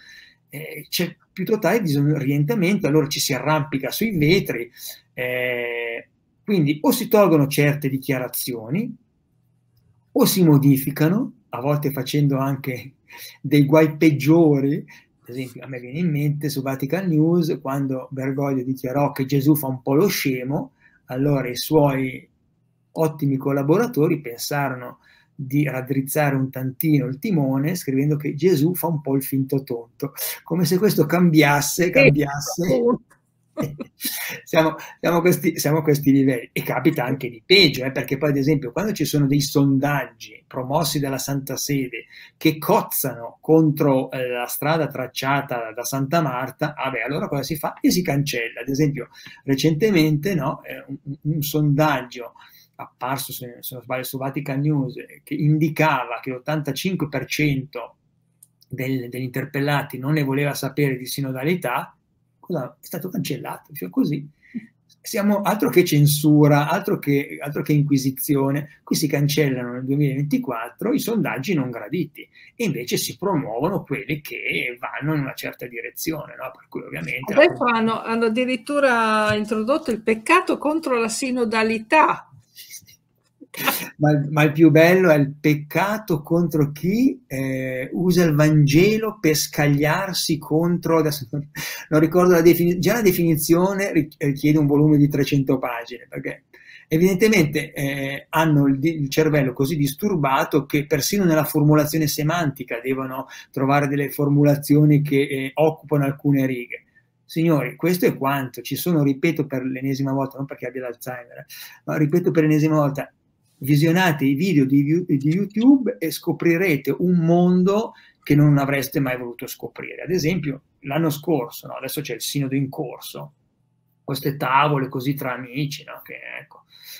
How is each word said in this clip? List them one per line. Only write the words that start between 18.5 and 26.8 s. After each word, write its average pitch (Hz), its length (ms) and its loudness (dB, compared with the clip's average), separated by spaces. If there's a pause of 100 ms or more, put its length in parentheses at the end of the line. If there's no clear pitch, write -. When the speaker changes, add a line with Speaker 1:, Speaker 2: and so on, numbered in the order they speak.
Speaker 1:
dichiarò 131 480 -2
che 135 140 -4
Gesù 139 280 2
fa 139 140 -2
un 131 140 -8
po' 135 120 0
lo 175 140 4
scemo, 135 640 -4 (320)
allora 135 440 -2
i 123 80 -8
suoi 135 680 0 (680)
ottimi 151 440 -2
collaboratori 147 840 0
pensarono 127 800 -6 (360)
di 139 300 -2
raddrizzare 135 720 -2
un 131 160 -2
tantino 131 560 0